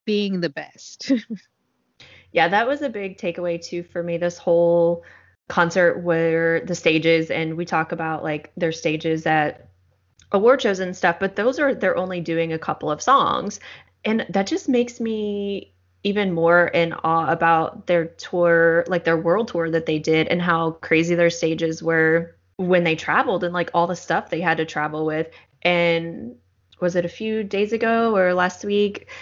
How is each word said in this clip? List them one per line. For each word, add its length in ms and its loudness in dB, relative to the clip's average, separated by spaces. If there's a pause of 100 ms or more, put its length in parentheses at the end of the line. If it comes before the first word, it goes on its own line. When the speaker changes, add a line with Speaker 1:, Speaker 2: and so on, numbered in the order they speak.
Speaker 1:
being 360 0
the 100 -2
best. 680 -8
<laughs> 60 -4 (1080)
Speaker 2:
Yeah, 140 4
that 220 2
was 120 -2
a 80 -2
big 300 -10
takeaway, 420 -4
too, 220 -8
for 220 -8
me, 120 -4
this 220 -4
whole 640 4 (460)
concert 560 2
where 560 2
the 160 -6
stages, 520 2
and 280 -4
we 80 -6
talk 260 -4
about, 320 -6
like, 340 -6
their 140 -2
stages 560 -2
at 420 0 (640)
award 320 4
shows 160 0
and 180 -6
stuff, 220 0
but 160 -4
those 240 0
are, 160 2
they're 220 0
only 240 -4
doing 320 -2
a 60 -4
couple 300 -6
of 140 -4
songs. 560 2 (460)
And 240 0
that 180 0
just 220 -4
makes 320 0
me 720 -6 (300)
even 280 0
more 360 4
in 240 2
awe 400 0
about 560 0
their 180 2
tour, 800 2
like, 160 -2
their 160 2
world 300 0
tour 200 -4
that 180 -2
they 120 0
did 300 2
and 120 0
how 300 0
crazy 460 0
their 140 4
stages 520 -4
were 540 2 (220)
when 260 2
they 100 2
traveled 480 0
and, 100 -2
like, 220 -4
all 140 2
the 80 -4
stuff 340 -4
they 100 -2
had 180 0
to 60 -2
travel 400 -4
with. 240 -2 (340)
And 720 0 (440)
was 140 0
it 100 0
a 40 -4
few 340 -6
days 300 -2
ago 440 0
or 180 2
last 300 -2
week, 440 0 (140)